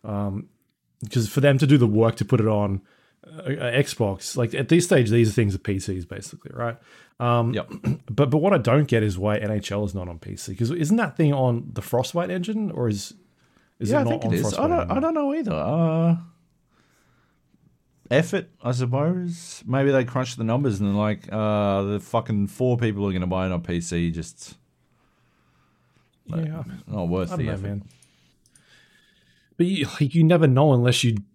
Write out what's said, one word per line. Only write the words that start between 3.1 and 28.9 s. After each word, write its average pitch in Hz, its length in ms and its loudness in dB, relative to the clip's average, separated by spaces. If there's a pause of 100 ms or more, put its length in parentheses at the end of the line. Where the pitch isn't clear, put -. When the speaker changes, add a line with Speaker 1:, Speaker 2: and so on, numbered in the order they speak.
Speaker 1:
uh, 160 160 -18
uh, 131 300 -6
Xbox, 117 640 -2
like, 117 180 -2
at 131 140 -2
this 170 160 4
stage, 131 260 4
these 117 180 4
are 101 40 0
things 101 240 2
are - 20 -8
P 98 220 -4
Cs, 92 240 -8
basically, - 500 -16
right? 117 220 -6 (420)
Um, 120 340 2
Speaker 2:
Yep. 107 160 -4 (220)
Speaker 1:
<clears throat> - 200 -6
but, 123 200 2
but 147 80 2
what 185 140 2
I 180 60 4
don't 131 280 2
get 113 160 2
is 101 160 -2
why 104 200 0
N 107 120 -4
H 104 220 -4
L 104 120 -2
is 98 120 -4
not 90 120 -8
on 85 120 -12
P 98 160 -12
C, - 180 -12
'cause 113 160 -2
isn't 165 280 0
that 190 180 -2
thing 151 180 4
on 123 380 0
the - 100 -8
Frostbite 170 480 -2
engine, 202 400 -4
or 123 180 -2
is, 101 240 -4 (680)
is - 100 -2
Speaker 2:
Yeah, 269 80 4
Speaker 1:
it - 40 4
Speaker 2:
I - 20 0
Speaker 1:
not 117 60 0
Speaker 2:
think - 160 -2
Speaker 1:
on 95 60 0
Speaker 2:
it 85 40 2
is. 87 60 0
Speaker 1:
Frostbite - 220 0
Speaker 2:
I 311 40 2
don't, 339 140 2
Speaker 1:
anymore? - 140 -4
Speaker 2:
I 269 40 0
don't 320 140 0
know 285 200 -2
either. 294 180 -4
Uh, 160 640 2 (1900)
effort, 170 380 0 (140)
I 120 100 -2
suppose. 160 960 -2
Maybe 139 240 2
they 135 140 4
crunched 127 340 -4
the 113 60 -4
numbers 117 360 0
and 101 80 0
they're 101 80 0
like, 104 340 -2
uh, 104 520 0
"The 101 180 -2
fucking 110 480 -2
four 123 300 0
people 104 300 -2
are 95 40 -2
gonna 90 140 -2
buy 92 200 -2
it 92 60 -2
on 85 100 -2
P 87 180 -4
C, 85 300 -2
just, - 460 -12 (1700)
like, 160 180 -6
Speaker 1:
Yeah. 156 180 -10 (220)
Speaker 2:
not 98 220 -4
worth 92 240 -2
Speaker 1:
I 180 40 -6
Speaker 2:
the 151 80 -2
Speaker 1:
don't - 20 -2
know, 110 60 -2
Speaker 2:
effort." 95 100 -6
Speaker 1:
man. 101 260 -6 (1700)